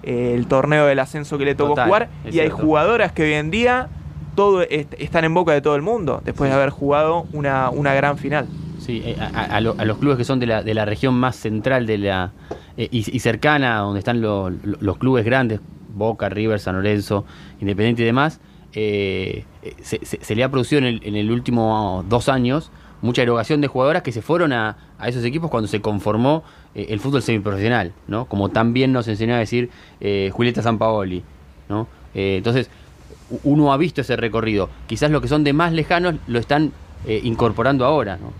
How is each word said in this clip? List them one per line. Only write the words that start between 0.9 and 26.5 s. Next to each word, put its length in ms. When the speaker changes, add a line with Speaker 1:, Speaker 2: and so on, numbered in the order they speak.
Speaker 1:
ascenso 380
que 80
le 100
tocó 160
Speaker 2:
Total, 160
Speaker 1:
jugar, 220
Speaker 2:
es 120
Speaker 1:
y 40
hay 80
Speaker 2:
cierto. 160
Speaker 1:
jugadoras 480
que 120
hoy 100
en 180
día 380
todo 260
est-, 380
están 260
en 80
boca 180
de 100
todo 140
el 60
mundo, 420
después 260
Speaker 2:
Sí. 60
Speaker 1:
de 60
haber 80
jugado 640
una, 380
una 240
gran 220
final. 300
Speaker 2:
Sí, 240
eh, 160
a, 60
a, 180
a 60
lo-, 160
a 80
los 120
clubes 200
que 60
son 160
de 60
la, 160
de 140
la 100
región 300
más 200
central 520
de 100
la, 340
eh, 140
y, 80
y 40
cercana, 580
donde 220
están 220
lo-, 300
lo-, 280
los 180
clubes 280
grandes, 340
Boca, 340
River, 300
San 160
Lorenzo, 500
Independiente 440
y 20
demás, 340
eh, 720
eh, 180
se, 240
se, 160
se 140
le 80
ha 80
producido 280
en 60
el, 180
en 120
el 160
último 760
dos 220
años 400
mucha 200
erogación 400
de 60
jugadoras 360
que 80
se 100
fueron 300
a, 260
a 80
esos 160
equipos 260
cuando 180
se 120
conformó, 640